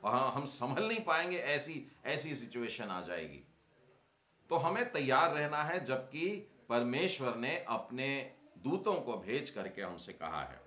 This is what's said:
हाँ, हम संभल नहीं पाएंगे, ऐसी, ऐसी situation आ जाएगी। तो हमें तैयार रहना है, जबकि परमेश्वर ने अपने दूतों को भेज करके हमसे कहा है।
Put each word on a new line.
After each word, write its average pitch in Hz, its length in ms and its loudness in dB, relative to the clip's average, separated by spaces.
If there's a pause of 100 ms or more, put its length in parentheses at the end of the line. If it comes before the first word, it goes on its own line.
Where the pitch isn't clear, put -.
हाँ, 123 240 4
हम 139 140 -2
संभल 139 420 0
नहीं 220 140 0
पाएंगे, 170 360 2
ऐसी, 147 500 -2 (180)
ऐसी 147 300 -2
situation 117 500 -4
आ 90 160 -4
जाएगी। 82 460 -8 (1000)
तो 165 60 2
हमें 196 360 2
तैयार 143 420 4
रहना 147 300 0
है, 165 200 -2
जबकि 160 680 -2 (180)
परमेश्वर 123 680 2
ने 135 340 -2
अपने 131 640 -2 (240)
दूतों 190 360 2
को 127 200 0
भेज 107 360 -2
करके 95 320 -6
हमसे 90 320 -6
कहा 80 300 -4
है। - 240 -12